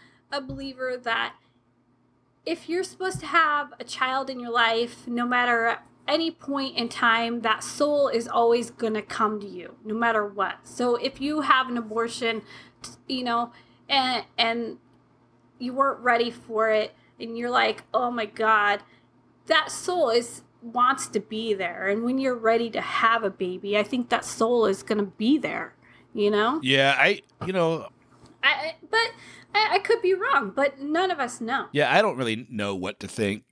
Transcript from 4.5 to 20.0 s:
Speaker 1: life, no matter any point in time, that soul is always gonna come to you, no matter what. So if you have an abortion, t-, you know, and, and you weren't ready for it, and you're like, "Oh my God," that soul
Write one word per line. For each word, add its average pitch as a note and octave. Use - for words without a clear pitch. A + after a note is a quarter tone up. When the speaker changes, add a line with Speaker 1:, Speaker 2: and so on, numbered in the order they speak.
Speaker 1:
life, A#3
no A#3+
matter B3
any E4
point C#4
in A#3
time, A#3
that A3
soul C#4+
is A#3
always A#3
gonna A3
come G#3+
to G3+
you, F3+
no G#3+
matter A3+
what. G3
So B3
if C4
you D4+
have C4
an A#3+
abortion, A3+
t-, -
you B3+
know, A#3+
and, B3+
and A3+
you B3
weren't C4+
ready A#3
for A3
it, G#3+
and A#3
you're A#3+
like, A3+
"Oh B3
my A#3
God," G#3
that D#4
soul E4+